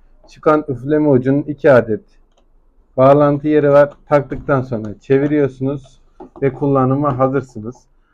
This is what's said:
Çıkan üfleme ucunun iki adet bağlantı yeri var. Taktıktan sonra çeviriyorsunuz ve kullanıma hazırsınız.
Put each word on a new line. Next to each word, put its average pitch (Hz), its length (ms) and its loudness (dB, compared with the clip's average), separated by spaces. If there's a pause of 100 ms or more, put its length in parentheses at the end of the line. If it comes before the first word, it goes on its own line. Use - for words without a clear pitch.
(280)
Çıkan 151 400 0
üfleme 143 400 -2
ucunun 135 340 2
iki 151 300 0
adet 113 320 0 (920)
bağlantı 143 520 2
yeri 147 220 2
var. 143 200 4 (160)
Taktıktan 143 560 -2
sonra 110 380 -10
çeviriyorsunuz 139 1000 -2 (420)
ve 135 100 -2
kullanıma 135 680 -2
hazırsınız. 131 580 -6 (380)